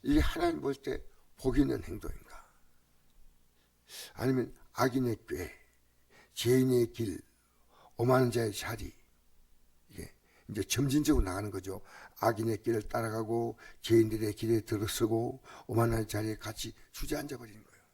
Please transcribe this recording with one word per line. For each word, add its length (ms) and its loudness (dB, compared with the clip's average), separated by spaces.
이게 180 4
하나님 400 0
볼 140 -2
때 280 -8
복 220 0
있는 240 2
행동인가? 720 -12
아니면 400 -2
악인의 420 2
꾀, 240 -8
죄인의 580 4
길, 300 -6
오만한 340 4
자의 220 0
자리, 420 -8
이게 260 -14
이제 140 -6
점진적으로 640 4
나가는 260 -4
거죠. 320 -8
악인의 420 0
길을 260 -2
따라가고 720 -2
죄인들의 540 4
길에 260 0
들어서고 840 -2
오만한 420 2
자리에 280 -4
같이 380 -10
주저앉아 460 -6
버리는 260 -18
거예요. 300 -20